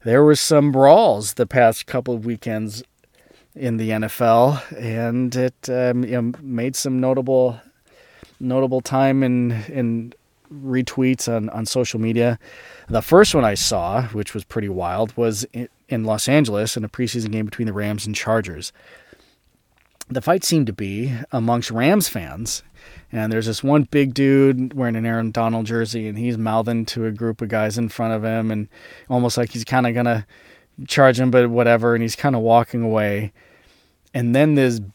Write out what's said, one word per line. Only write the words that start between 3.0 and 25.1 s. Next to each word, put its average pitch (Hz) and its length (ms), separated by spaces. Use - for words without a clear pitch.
in 120 240
the 110 140
N 110 120
F 110 180
L, 123 420
and 117 600
it, 127 340
um, 123 340
you 123 160
know, 117 120
made 127 340
some 127 240
notable, 127 600
notable 131 420
time 135 400
in, 123 300
in 120 460
retweets 131 800
on, 110 180
on 110 180
social 120 320
media. 117 400
The 113 160
first 185 320
one 135 100
I 101 80
saw, 98 540
which 104 260
was 104 100
pretty 104 260
wild, 92 460
was 113 280
in, 120 160
in 113 160
Los 110 220
Angeles 117 480
in 113 80
a 104 60
preseason 113 420
game 110 140
between 110 220
the 101 60
Rams 104 340
and 107 80
Chargers. 98 580
The 127 120
fight - 240
seemed 151 220
to 104 60
be 107 400
amongst 117 360
Rams 143 380
fans, 92 560
and 110 180
there's 110 180
this 110 140
one 143 220
big 135 300
dude 135 600
wearing 123 220
an 113 100
Aaron 113 260